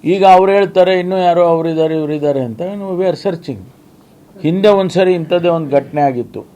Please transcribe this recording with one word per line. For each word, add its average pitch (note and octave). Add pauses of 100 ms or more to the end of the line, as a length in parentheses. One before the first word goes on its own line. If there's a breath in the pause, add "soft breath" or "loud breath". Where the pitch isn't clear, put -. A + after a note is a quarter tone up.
ಈಗ F#3
ಅವ್ರು F#3+
ಹೇಳ್ತಾರೆ, F#3
"ಇನ್ನೂ F3+
ಯಾರೋ F3
ಅವರಿದ್ದಾರೆ, D#3+
ಇವರಿದ್ದಾರೆ" D3
ಅಂತ. A#2+ (360)
We F3
are F3+
searching. E3 (840)
ಹಿಂದೆ F#3
ಒಂದ್ಸರಿ F#3+
ಇಂಥದ್ದೇ E3+
ಒಂದು E3
ಘಟನೆ C#3
ಆಗಿತ್ತು. A#2+ (120)